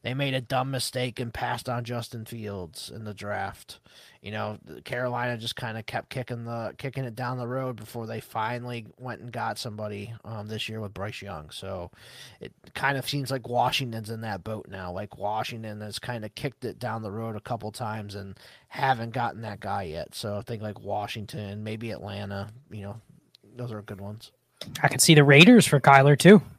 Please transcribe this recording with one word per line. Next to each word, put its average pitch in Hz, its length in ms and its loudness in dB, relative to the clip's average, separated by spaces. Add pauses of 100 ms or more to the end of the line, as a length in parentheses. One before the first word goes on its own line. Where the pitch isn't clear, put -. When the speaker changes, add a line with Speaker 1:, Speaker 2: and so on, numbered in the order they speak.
Speaker 1:
They 127 100 -4
made 135 220 -2
a 131 60 0
dumb 131 300 -2
mistake 123 480 -4
and 120 140 -6
passed 120 340 -4
on 120 160 -4
Justin 117 400 -8
Fields 101 680 -10
in 110 100 -12
the 107 100 -10
draft. 98 680 -8 (420)
You 101 100 -12
know, 107 260 -6 (260)
Carolina 123 540 -4
just 113 180 -8
kinda 113 280 -8
kept - 260 -8
kicking 120 360 -8
the, 117 320 -8
kicking 135 260 -8
it 117 120 -10
down 123 220 -6
the 123 100 -6
road 127 300 -6
before 113 280 -10
they 110 140 -8
finally 117 680 -6 (100)
went 123 240 -12
and 117 100 -14
got 113 260 -6
somebody, 107 560 -8 (100)
um, 107 240 -10
this 110 220 -8
year 110 120 -8
with 101 120 -8
Bryce 101 280 -8
Young. 80 280 -12
So 92 420 -10 (480)
it - 140 -16 (200)
kind 139 240 -2
of 127 100 -6
seems 139 240 -4
like 123 160 -6
Washington's 120 600 -2
in 113 120 -8
that 101 220 -6
boat 110 260 -8
now. 92 220 -10
Like, 98 260 -10
Washington 107 640 -6
has 104 180 -10
kinda 110 300 -8
kicked - 340 -10
it 110 160 -8
down 113 220 -6
the 104 100 -8
road 113 240 -6
a 101 60 -8
couple 107 300 -8
times 107 440 -8
and 98 220 -12 (320)
haven't 127 420 0
gotten 117 300 -4
that 104 180 -10
guy 98 240 -4
yet. 80 300 -8
So 104 240 -6
I 98 40 -6
think, 110 200 -10
like, 107 180 -10
Washington, 104 840 -8
maybe 110 280 -8
Atlanta, 101 580 -8 (200)
you 104 140 -12
know, 101 180 -12 (540)
those 120 160 -10
are 107 100 -10
good 101 200 -12
ones. 104 300 -12 (500)
Speaker 2:
I - 80 4
could - 120 0
see 160 140 10
the 147 80 12
Raiders 170 420 12
for 143 140 4
Kyler 139 380 10
too. 190 240 12 (160)